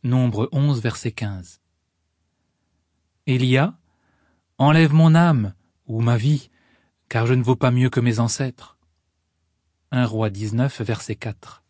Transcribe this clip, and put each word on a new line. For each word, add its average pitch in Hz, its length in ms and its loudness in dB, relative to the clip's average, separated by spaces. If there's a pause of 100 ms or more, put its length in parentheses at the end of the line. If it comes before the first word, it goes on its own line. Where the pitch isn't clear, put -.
Nombre 123 500 -2
onze, 139 280 0
verset 113 320 -6
quinze. 95 480 -12 (1700)
Élia, « 131 520 0 (800)
Enlève 151 340 4
mon 160 220 6
âme, 147 400 2 (320)
ou 113 140 -6
ma 117 160 2
vie, 139 340 -2 (580)
car 113 180 -2
je 127 80 2
ne 127 80 0
vaux 123 140 0
pas 123 140 0
mieux 123 200 2
que 123 100 -2
mes 117 200 0
ancêtres. » - 580 -6 (1120)
un 127 160 0
Roi 110 240 -2
dix-neuf, 110 500 -4
verset 110 360 -6
quatre. - 540 -14